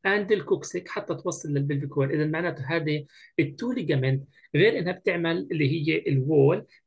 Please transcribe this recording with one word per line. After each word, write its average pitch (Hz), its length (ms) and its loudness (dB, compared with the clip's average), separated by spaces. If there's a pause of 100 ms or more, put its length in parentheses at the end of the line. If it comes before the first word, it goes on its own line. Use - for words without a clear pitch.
اند 202 260 2
الكوكسيك 180 560 -2
حتى - 260 -6
توصل 165 340 -6
للبلفيك 143 480 -2
وول. 135 160 2
اذا 156 140 2
معناته 160 400 -2
هذه 151 400 -2 (340)
التو 156 320 -2
ليجمنت 135 520 0 (300)
غير 214 240 4
انها 180 140 -2
بتعمل 175 600 -2
اللي 151 180 0
هي 156 380 -2
الوول، 143 580 4 (200)